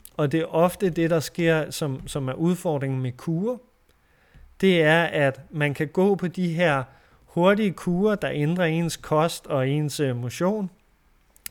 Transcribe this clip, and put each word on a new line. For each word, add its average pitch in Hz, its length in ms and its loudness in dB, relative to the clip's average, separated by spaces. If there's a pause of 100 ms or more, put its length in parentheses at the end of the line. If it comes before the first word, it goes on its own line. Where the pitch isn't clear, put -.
(160)
og 147 160 0
det 160 80 2
er 160 60 -2
ofte 175 440 2
det, 165 200 0
der 165 100 2
sker, 160 500 0
som, 135 380 -6
som 135 200 -6
er 131 40 -2
udfordringen 151 720 -2
med 127 100 -4
kurer, 180 440 -4 (1040)
det 180 220 6
er, 160 220 4
at 143 360 0 (100)
man 147 240 -2
kan 151 140 -4
gå 196 260 2
på 180 140 -2
de 180 260 -4
her 156 280 2 (420)
hurtige 196 480 2
kurer, 190 420 0
der 147 180 -4
ændrer 156 320 0
ens 165 320 0
kost 156 500 -2
og 135 220 0
ens, 147 320 -2
øh, 131 160 0
motion, 175 540 -2 (800)